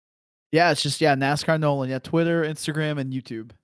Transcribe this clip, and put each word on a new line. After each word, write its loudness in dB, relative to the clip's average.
Yeah, 6
it's 0
just, -2
yeah, 6
nascar 0
Nolan. 0
Yeah, -4
Twitter, 0
Instagram, -4
and -6
YouTube. -10